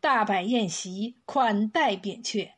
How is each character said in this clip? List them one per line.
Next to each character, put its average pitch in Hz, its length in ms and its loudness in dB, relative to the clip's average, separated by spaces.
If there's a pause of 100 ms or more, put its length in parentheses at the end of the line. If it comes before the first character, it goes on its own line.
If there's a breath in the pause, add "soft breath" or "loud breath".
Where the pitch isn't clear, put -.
大 254 240 4
摆 196 180 0
宴 220 260 0
席， 196 560 -8
款 220 440 2
待 247 280 2
扁 202 260 -8
鹊 - 360 -6